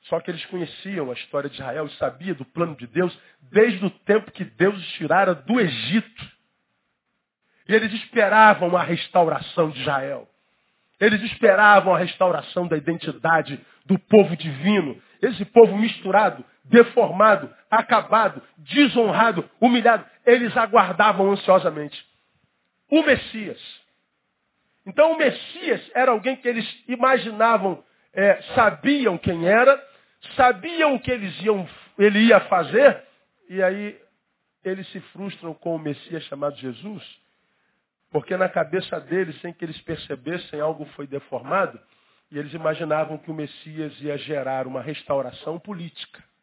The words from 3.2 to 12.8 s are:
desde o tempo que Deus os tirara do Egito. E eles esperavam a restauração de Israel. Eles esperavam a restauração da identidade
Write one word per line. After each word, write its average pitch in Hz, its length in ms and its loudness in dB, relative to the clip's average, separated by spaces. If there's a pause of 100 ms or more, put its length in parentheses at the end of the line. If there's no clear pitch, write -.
desde 202 340 2
o 180 40 -2
tempo 214 420 -2
que - 140 -12
Deus 196 320 -2
os 170 160 -14
tirara 175 420 0
do 208 240 -2
Egito. 147 720 -4 (1400)
E 190 80 2
eles 220 160 2
esperavam 208 880 4
a 175 60 0
restauração 160 840 0
de 131 120 -12
Israel. 139 480 -6 (680)
Eles 208 260 2
esperavam 202 680 4
a 170 60 2
restauração 175 680 -2
da 170 120 -2
identidade 156 840 -4 (260)